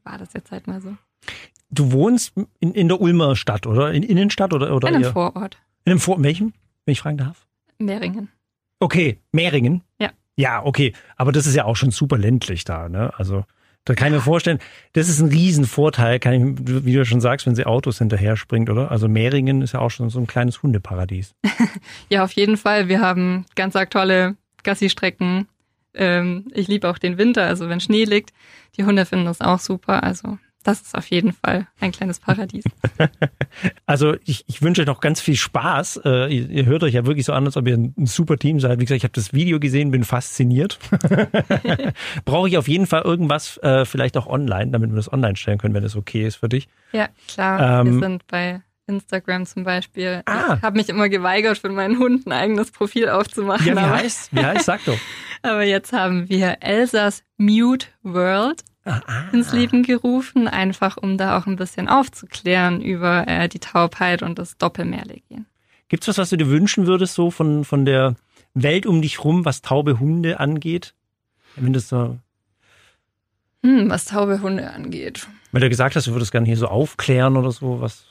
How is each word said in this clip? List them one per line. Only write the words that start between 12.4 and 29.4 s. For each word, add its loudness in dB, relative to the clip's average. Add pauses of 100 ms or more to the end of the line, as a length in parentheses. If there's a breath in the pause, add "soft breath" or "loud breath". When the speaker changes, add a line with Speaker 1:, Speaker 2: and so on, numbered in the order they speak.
Speaker 2:
da, -8
ne? -4
Also, -2 (400)
da 2
kann 0
ich 2
mir 2
Speaker 1:
Ja. 0
Speaker 2:
vorstellen, 2 (320 loud breath)
das 2
ist 2
ein 4
Riesenvorteil, 2
kann 2
ich, 0
wie 2
du 4
schon 2
sagst, 0
wenn 2
sie -2
Autos 0
hinterher 0
springt, -2
oder? 0
Also 0
Mehringen 2
ist -4
ja -4
auch 0
schon -4
so -6
ein -4
kleines -2
Hundeparadies. -2
Speaker 1:
<laughs> -4
Ja, 2
auf -6
jeden 2
Fall. 0
Wir 4
haben 0 (120)
ganz -2
arg 0
tolle 2 (260)
Gassi-Strecken. 0 (460)
Ähm, 0
ich -2
liebe 0
auch -4
den -4
Winter, 4
also -2
wenn -2
Schnee 2
liegt. 0 (440 soft breath)
Die 0
Hunde 4
finden 0
das -4